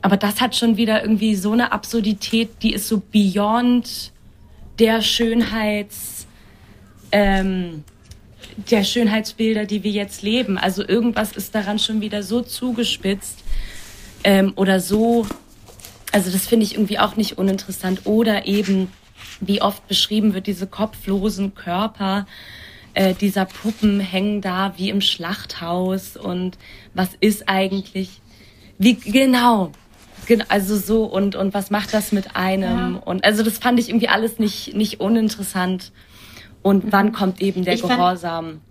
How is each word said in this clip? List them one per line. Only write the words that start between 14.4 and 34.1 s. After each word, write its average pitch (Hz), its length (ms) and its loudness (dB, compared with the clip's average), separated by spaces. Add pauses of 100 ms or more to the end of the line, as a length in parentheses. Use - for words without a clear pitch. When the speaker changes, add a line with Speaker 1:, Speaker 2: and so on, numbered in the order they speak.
Speaker 1:
oder 190 240 2
so, 220 460 2 (840)
also 185 180 2
das 190 160 -2
finde 226 180 4
ich 196 100 -6
irgendwie 202 260 0
auch 202 160 2
nicht 214 200 -2
uninteressant. 190 720 -2
Oder 214 400 2
eben, 196 420 2 (520)
wie 196 200 -2
oft - 280 -2
beschrieben 208 460 0
wird, 190 120 -6
diese 190 200 -4
kopflosen 196 880 -4
Körper, 196 720 -2 (680)
äh, 190 200 4
dieser 196 300 0
Puppen 208 560 0
hängen 196 400 -2
da 190 360 -2
wie 190 140 -4
im 196 100 0
Schlachthaus 185 1160 -4
und 180 400 -4 (380)
was 185 240 0
ist 214 300 2
eigentlich, 190 720 -2 (580)
wie, 220 160 6
genau, 240 800 4 (540)
gen-, 226 220 4
also 202 300 2
so 214 280 2
und, 196 280 0
und 190 200 -2
was 196 160 -4
macht 202 220 -2
das 214 200 0
mit 196 240 -2
einem? 190 580 0
Speaker 2:
Ja. 185 100 -10
Speaker 1:
Und 190 200 -4
also 214 180 4
das 220 160 -2
fand 247 220 2
ich 233 80 -2
irgendwie 208 200 0
alles 220 300 0